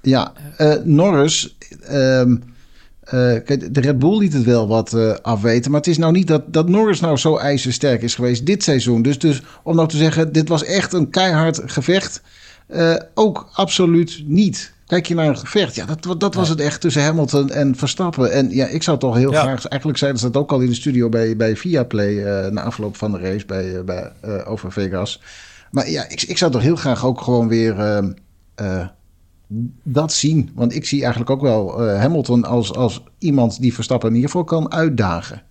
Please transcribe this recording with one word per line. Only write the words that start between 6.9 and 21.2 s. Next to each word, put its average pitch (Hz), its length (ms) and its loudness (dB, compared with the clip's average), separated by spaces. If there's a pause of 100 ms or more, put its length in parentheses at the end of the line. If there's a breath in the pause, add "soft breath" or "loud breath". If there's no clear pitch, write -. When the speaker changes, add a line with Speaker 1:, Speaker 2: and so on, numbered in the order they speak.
Speaker 1:
nou 160 160 0
zo 156 200 2
ijzersterk 131 680 0
is 120 120 -4
geweest 123 320 -2
dit 208 160 0
seizoen. 120 400 2
Dus, 135 160 0
dus 143 240 0 (200 loud breath)
om 165 140 0
nou 160 120 4
te 156 80 -4
zeggen, 160 360 2
dit 156 160 2
was 156 160 0
echt 190 280 -2
een 160 180 0
keihard 165 560 2
gevecht, - 560 -2 (440 loud breath)
eh, 165 280 0 (200)
ook 220 380 0
absoluut 170 720 2
niet. 175 460 0 (140)
Kijk 170 200 -2
je 170 80 -2
naar 160 140 2
een 139 100 0
gevecht, 190 360 -2
ja, - 100 -8 (160)
dat, 180 200 -6
dat 202 140 -2
was 185 140 0
Speaker 2:
Nee. 160 80 -2
Speaker 1:
het 147 100 -2
echt 147 140 -6
tussen 147 220 0
Hamilton 143 480 0
en 139 260 0
Verstappen. 131 560 -2
En 131 180 2
ja, 127 160 0
ik 160 160 -4
zou 151 160 0
toch 120 180 0
heel 135 160 4
Speaker 2:
Ja. 151 100 2
Speaker 1:
graag, 131 240 -2
eigenlijk 139 320 -4
zeiden 139 220 -2
ze 123 100 -2
dat 143 120 0
ook 147 100 -2
al 135 80 2
in 127 80 2
de 120 60 0
studio 120 340 0
bij, 113 280 0